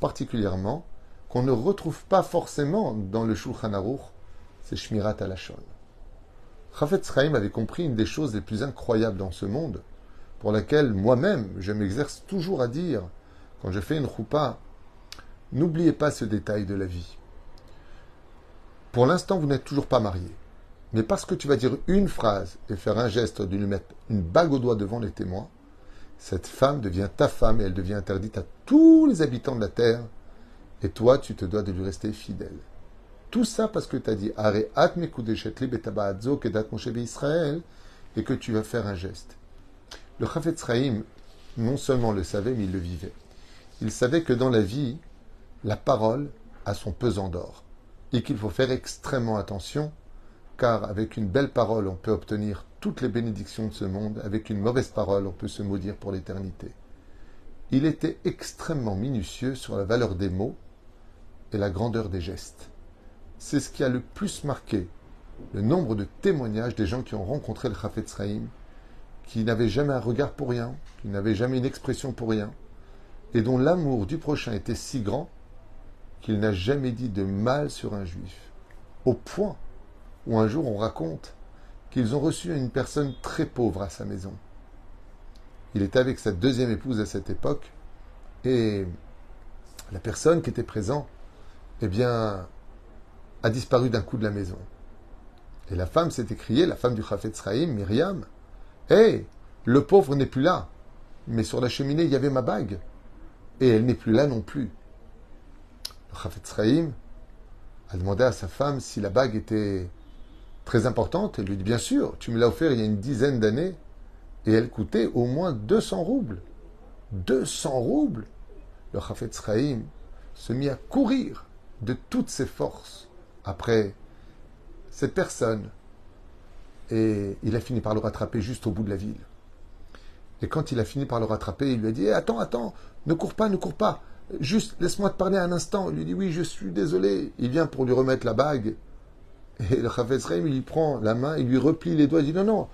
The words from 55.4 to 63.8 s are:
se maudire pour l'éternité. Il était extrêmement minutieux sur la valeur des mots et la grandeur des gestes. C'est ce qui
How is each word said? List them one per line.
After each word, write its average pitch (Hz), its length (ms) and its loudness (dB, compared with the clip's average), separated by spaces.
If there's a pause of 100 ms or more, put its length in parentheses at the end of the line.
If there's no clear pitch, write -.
se - 140 -8
maudire 98 340 -2
pour 98 160 -8
l'éternité. 95 600 -8 (960)
Il 135 140 4
était 156 400 0
extrêmement 127 720 -4
minutieux 123 580 -2
sur 110 220 -8
la 98 80 0
valeur 107 300 2
des 92 160 0
mots 95 260 -2 (960)
et 107 60 -2
la 101 120 2
grandeur 107 400 -2
des 92 100 -4
gestes. - 500 -10 (680)
C'est - 200 -2
ce 131 120 -4
qui - 120 -4